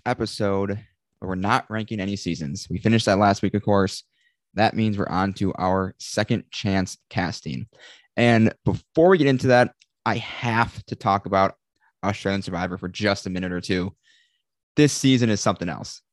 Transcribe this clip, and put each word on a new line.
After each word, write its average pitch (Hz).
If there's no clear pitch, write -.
episode 101
where 95
we're 95
not 101
ranking 110
any 98
seasons. 82
We 87
finished 110
that 98
last 101
week, 101
of 101
course. 98
That 107
means 107
we're -
on 95
to 98
our 92
second -
chance 95
casting. 85
And 113
before 160
we 190
get 147
into 135
that, 123
I 117
have -
to -
talk 98
about 95
Australian 98
Survivor 92
for 92
just 101
a 95
minute 90
or 90
two. 92
This 147
season 123
is 101
something 90
else. -